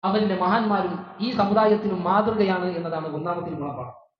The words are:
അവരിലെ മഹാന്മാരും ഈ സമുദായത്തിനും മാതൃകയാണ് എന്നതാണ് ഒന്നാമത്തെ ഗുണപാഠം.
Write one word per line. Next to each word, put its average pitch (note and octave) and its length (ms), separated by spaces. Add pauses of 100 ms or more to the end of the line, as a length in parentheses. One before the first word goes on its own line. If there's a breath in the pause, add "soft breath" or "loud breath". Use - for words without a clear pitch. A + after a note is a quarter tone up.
അവരിലെ F#3+ 360
മഹാന്മാരും G3+ 640 (140)
ഈ A#3 120
സമുദായത്തിനും G#3 720
മാതൃകയാണ് G3 600
എന്നതാണ് E3 420
ഒന്നാമത്തെ E3 420
ഗുണപാഠം. C3 560 (140)